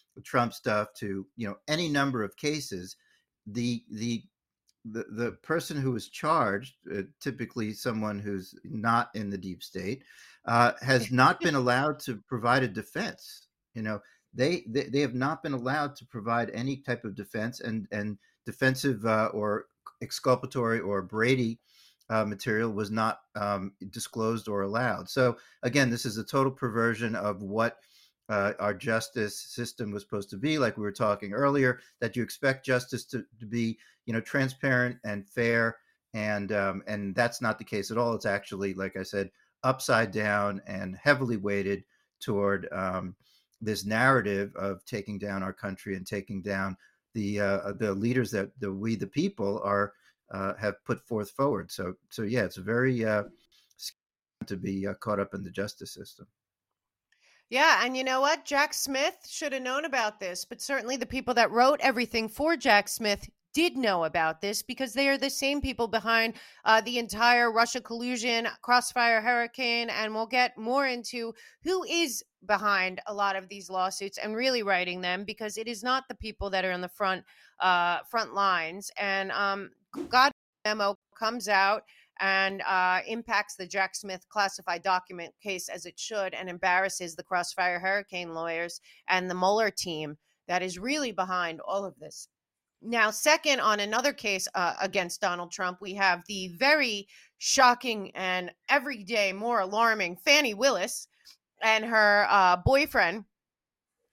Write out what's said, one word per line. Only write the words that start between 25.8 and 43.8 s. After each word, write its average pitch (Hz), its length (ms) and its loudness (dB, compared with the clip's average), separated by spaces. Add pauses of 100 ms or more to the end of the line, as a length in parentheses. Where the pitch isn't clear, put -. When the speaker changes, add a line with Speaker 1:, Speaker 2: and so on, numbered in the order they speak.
Speaker 1:
this 117 160 -4
is 104 100 -4
a 110 80 -6
total 135 260 0
perversion 117 640 -2
of 101 280 -4
what, 110 340 -2 (540)
uh, 101 280 2
our 104 140 0
justice 110 640 -2
system 113 520 -8
was 101 140 -8
supposed 101 260 -8
to 101 80 -10
be. 151 200 0
Like 117 200 2
we 104 60 -4
were 101 80 -4
talking 104 420 -2
earlier, 135 460 2 (200)
that 117 160 -4
you 120 60 0
expect 131 420 -2
justice 127 420 -2
to, 110 180 -8 (160)
to 117 60 -14
be, 113 320 -2 (280)
you 117 80 -4
know, 113 80 -2
transparent 131 800 0
and 104 240 -6
fair. 117 480 2 (380)
And, 104 380 -2
um, 98 340 0
and 101 280 -4
that's 120 280 0
not 110 160 -2
the 110 60 -14
case 104 260 -4
at 113 80 -4
all. 117 160 0
It's 104 100 -4
actually, 101 480 -2
like 95 240 -6
I 95 60 -6
said, 98 280 -4 (320)
upside 123 480 2
down 101 560 0
and 95 300 -8
heavily 131 400 2
weighted 101 480 -2 (360)
toward, 101 520 0
um, 92 440 -4 (440)
this 104 240 -4